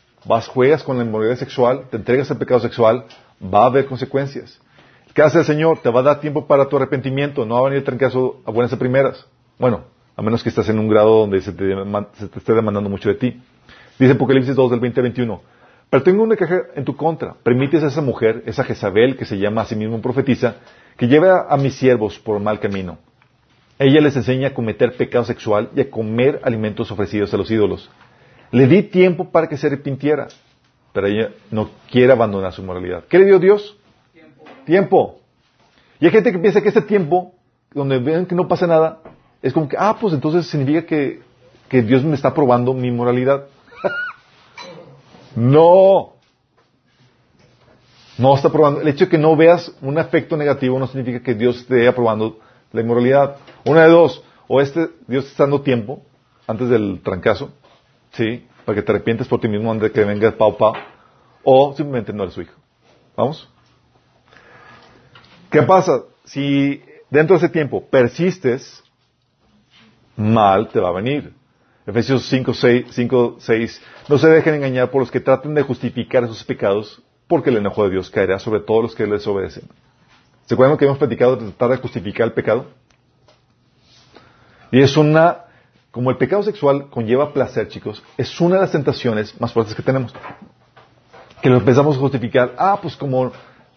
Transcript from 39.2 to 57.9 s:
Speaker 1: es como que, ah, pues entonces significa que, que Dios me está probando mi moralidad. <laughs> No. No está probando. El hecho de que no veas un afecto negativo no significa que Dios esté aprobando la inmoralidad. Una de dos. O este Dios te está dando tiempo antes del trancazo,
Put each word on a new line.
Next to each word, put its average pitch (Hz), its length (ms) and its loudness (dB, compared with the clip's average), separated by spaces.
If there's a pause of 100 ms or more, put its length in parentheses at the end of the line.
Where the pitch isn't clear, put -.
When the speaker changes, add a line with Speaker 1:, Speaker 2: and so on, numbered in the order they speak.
Speaker 1:
es 131 120 -4
como 156 160 -2
que, - 100 -8
ah, 202 220 0
pues 202 140 -2
entonces 156 320 -2
significa 156 400 -2
que, 143 360 -4 (460)
que 127 140 2
Dios 123 220 2
me 156 100 0
está 135 200 -2
probando 123 400 2
mi 127 160 -4
moralidad. 127 560 -2 (360)
<laughs> - 60 -2 (1500)
No. 165 800 4 (2000)
No 131 180 4
está 143 140 2
probando. 147 320 2
El 156 60 -2
hecho 147 180 0
de 180 40 -2
que 175 60 2
no 156 180 4
veas 165 460 4
un 139 160 -6
afecto 165 400 -2
negativo 131 420 -2
no 131 80 -4
significa 123 360 -8
que 127 120 -4
Dios 120 260 0
esté 123 280 2
aprobando 110 500 0 (320)
la 113 120 -4
inmoralidad. 127 540 2 (280)
Una 160 200 4
de 160 40 8
dos. 165 340 4 (240)
O 127 140 0
este 160 300 -2 (160)
Dios 127 180 -4
te - 60 -20
está - 140 -2
dando 139 180 0
tiempo 123 400 -4 (440)
antes 113 220 -6
del 104 340 0
trancazo, 101 480 -4 (600)